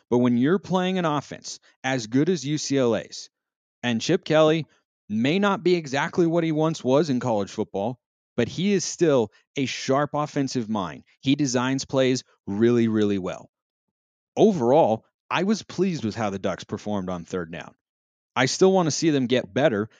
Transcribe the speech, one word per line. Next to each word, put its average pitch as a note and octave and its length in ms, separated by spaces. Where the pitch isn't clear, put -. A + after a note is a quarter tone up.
But B2 100
when A#2+ 180
you're D3 200
playing F#3 400
an F3 80
offense - 540
as C3 240
good C3 220
as D3+ 160
U D3 120
C C#3 200
L A#2+ 180
A's, - 340
and A#2 180
Chip E3+ 220
Kelly D#3 420
may A#2+ 300
not G3 260
be F3+ 120
exactly D#3+ 500
what E3 180
he E3 80
once D#3 320
was C#3+ 260
in B2 100
college G#2+ 320
football, G#2+ 480
but A#2+ 120
he F#3 260
is F3+ 100
still C#3 480
a C#3 100
sharp C#3 480
offensive C#3+ 540
mind. F2+ 360
He C3+ 160
designs C3 500
plays C3 380
really, A#2 400
really G#2 320
well. - 320
Overall, C3 680
I D3 140
was G#3 200
pleased F3 400
with G#2+ 120
how G#2+ 160
the G2 80
Ducks F#2+ 240
performed G2+ 460
on F2 160
third E2+ 260
down. E2 220
I C3 120
still F#3+ 240
want F3+ 160
to C#3 40
see E3 200
them C3+ 160
get A2 260
better, A2+ 360